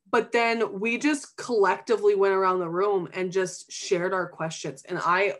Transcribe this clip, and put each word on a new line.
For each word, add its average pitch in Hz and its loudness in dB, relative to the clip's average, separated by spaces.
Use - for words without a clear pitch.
but 233 0
then 233 0
we 233 -2
just 294 -2
collectively 202 2
went 196 4
around 185 2
the 175 -4
room 185 0
and 185 -4
just 185 -4
shared 185 -2
our 185 -2
questions. - -8
And 175 -6
I, 185 2